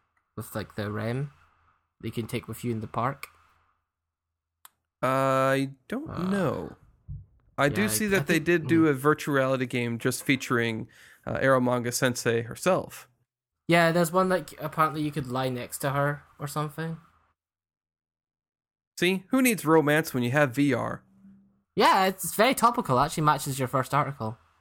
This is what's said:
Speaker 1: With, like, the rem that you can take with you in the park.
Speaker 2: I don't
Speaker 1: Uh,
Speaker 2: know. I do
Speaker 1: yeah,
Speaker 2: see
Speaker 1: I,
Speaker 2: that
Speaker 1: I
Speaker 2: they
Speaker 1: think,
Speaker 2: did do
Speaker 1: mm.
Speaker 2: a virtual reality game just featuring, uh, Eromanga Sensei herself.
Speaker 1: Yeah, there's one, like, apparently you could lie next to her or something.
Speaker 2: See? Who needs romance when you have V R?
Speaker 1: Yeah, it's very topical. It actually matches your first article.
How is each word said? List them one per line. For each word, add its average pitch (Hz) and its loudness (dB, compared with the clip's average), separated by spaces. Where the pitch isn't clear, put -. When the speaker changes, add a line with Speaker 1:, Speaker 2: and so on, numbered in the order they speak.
Speaker 1:
With, - -10
like, 104 -8
the 104 -4
rem 117 -4
that - -10
you 113 -6
can 113 -6
take - -8
with 113 -10
you 120 -2
in 110 -4
the 107 -8
park. 127 -6
Speaker 2:
I 135 2
don't 285 -8
Speaker 1:
Uh, 107 -8
Speaker 2:
know. 156 -2
I 139 2
do 185 0
Speaker 1:
yeah, 214 2
Speaker 2:
see 214 0
Speaker 1:
I, - 0
Speaker 2:
that 196 2
Speaker 1:
I 147 -2
Speaker 2:
they 180 0
Speaker 1:
think, 156 0
Speaker 2:
did 165 2
do 160 4
Speaker 1:
mm. 156 6
Speaker 2:
a - 4
virtual 147 0
reality 131 0
game 120 -4
just 123 -2
featuring, 117 0
uh, 123 -4
Eromanga 123 2
Sensei 120 0
herself. - -4
Speaker 1:
Yeah, 165 6
there's 170 2
one, 185 2
like, 180 -2
apparently 151 -2
you 151 -2
could 143 -6
lie 131 -4
next 123 -8
to 143 -4
her 143 -2
or 156 -8
something. 156 -6
Speaker 2:
See? 185 0
Who 262 2
needs 233 2
romance 156 4
when 127 0
you 120 0
have 139 2
V 139 2
R? 113 -4
Speaker 1:
Yeah, 214 4
it's 190 -4
very 233 4
topical. 220 2
It 135 4
actually 160 -2
matches 139 0
your 131 -2
first 131 -2
article. 135 -2